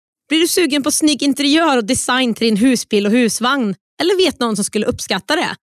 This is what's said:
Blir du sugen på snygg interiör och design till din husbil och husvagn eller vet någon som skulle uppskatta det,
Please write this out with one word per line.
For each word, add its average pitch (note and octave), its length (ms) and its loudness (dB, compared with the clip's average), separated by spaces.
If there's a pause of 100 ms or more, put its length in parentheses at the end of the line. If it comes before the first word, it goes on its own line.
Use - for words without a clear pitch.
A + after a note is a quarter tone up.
(280)
Blir D#4+ 120 0
du E4+ 80 2
sugen D4 340 0
på D4 80 -2
snygg D4+ 320 0
interiör C#4+ 540 2
och A#3 80 0
design B3 500 0
till A3+ 100 -2
din G#3+ 120 2
husbil G#3+ 500 2
och G3+ 60 2
husvagn A#3+ 600 0 (260)
eller F4 160 2
vet F4+ 240 0
någon A3+ 160 -2
som G3 80 -2
skulle G#3+ 220 -4
uppskatta G3 500 -4
det, C4 200 -4 (180)